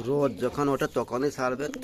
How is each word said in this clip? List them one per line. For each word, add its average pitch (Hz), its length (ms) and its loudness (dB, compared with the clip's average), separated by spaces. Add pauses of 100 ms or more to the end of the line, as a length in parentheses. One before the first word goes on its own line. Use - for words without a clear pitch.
রোদ 127 320 2
যখন 131 300 0
ওঠে 139 260 2
তখনই 127 360 0
ছাড়বে। 131 340 -2 (200)